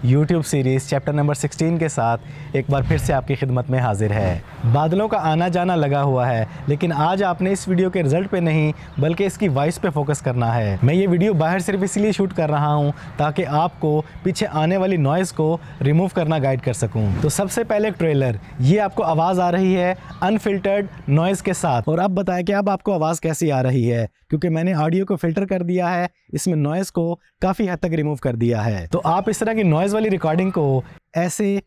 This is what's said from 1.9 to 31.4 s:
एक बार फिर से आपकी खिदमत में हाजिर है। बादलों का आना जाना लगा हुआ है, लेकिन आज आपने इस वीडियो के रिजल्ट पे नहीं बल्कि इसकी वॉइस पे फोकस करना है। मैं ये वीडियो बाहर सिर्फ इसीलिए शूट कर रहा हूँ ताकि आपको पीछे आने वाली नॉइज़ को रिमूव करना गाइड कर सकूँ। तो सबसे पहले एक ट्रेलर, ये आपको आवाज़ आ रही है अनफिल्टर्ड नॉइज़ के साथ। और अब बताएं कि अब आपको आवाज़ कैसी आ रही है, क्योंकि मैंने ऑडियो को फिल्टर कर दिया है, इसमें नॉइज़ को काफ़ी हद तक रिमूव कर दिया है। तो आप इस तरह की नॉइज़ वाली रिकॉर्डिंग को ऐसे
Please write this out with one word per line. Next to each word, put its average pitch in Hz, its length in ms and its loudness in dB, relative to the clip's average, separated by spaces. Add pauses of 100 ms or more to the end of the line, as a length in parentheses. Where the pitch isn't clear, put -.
एक 135 160 -2
बार 139 120 2
फिर 156 140 0
से 147 160 0
आपकी 135 220 0
खिदमत 123 340 -2
में 131 100 2
हाजिर 107 340 0
है। 95 300 0 (300)
बादलों 165 340 2
का 214 120 -2
आना 165 300 0
जाना 175 260 0
लगा 143 260 2
हुआ 131 240 2
है, 117 220 0 (220)
लेकिन 156 220 0
आज 170 320 0
आपने 185 280 0
इस 190 180 -4
वीडियो 185 200 2
के 185 120 -2
रिजल्ट 165 280 2
पे 185 120 0
नहीं 156 320 2 (260)
बल्कि 170 260 2
इसकी 190 220 -2
वॉइस 143 300 0
पे 190 120 -2
फोकस 143 320 -2
करना 120 300 -2
है। 104 320 0
मैं 139 100 4
ये 190 140 2
वीडियो 185 280 2
बाहर 165 260 0
सिर्फ 190 220 -2
इसीलिए 208 300 0
शूट 190 200 -2
कर 156 160 0
रहा 147 240 2
हूँ 143 200 2 (260)
ताकि 151 240 0
आपको 151 560 0 (260)
पीछे 190 200 0
आने 160 320 0
वाली 190 200 0
नॉइज़ 160 360 0
को 160 260 0 (220)
रिमूव 165 340 2
करना 160 240 0
गाइड 135 220 0
कर 123 120 -2
सकूँ। 104 480 -2
तो 151 80 2
सबसे 202 340 -2
पहले 214 240 0
एक 202 100 -2
ट्रेलर, 139 420 0 (220)
ये 151 180 6
आपको 202 260 -2
आवाज़ 165 360 2
आ 175 80 2
रही 185 240 2
है 180 240 0 (260)
अनफिल्टर्ड 202 640 0 (200)
नॉइज़ 170 340 2
के 190 100 0
साथ। 127 340 0
और 160 120 0
अब 185 160 0
बताएं 180 300 0
कि 202 80 0
अब 202 160 2
आपको 196 220 -2
आवाज़ 165 300 0
कैसी 160 280 0
आ 131 120 2
रही 127 240 2
है, 117 220 0 (220)
क्योंकि 156 200 0
मैंने 165 260 0
ऑडियो 165 300 2
को 202 100 -2
फिल्टर 175 300 0
कर 185 180 -2
दिया 180 240 0
है, 175 220 -2 (240)
इसमें 165 220 0
नॉइज़ 156 360 0
को 170 220 -2 (280)
काफ़ी 190 260 0
हद 180 120 -4
तक 175 140 -2
रिमूव 151 300 -2
कर 123 120 0
दिया 117 260 2
है। 104 260 -2
तो 175 120 -2
आप 185 300 0
इस 208 100 -2
तरह 226 140 0
की 220 100 0
नॉइज़ 180 300 2
वाली 220 160 0
रिकॉर्डिंग 185 420 0
को 139 320 0 (340)
ऐसे 196 500 -2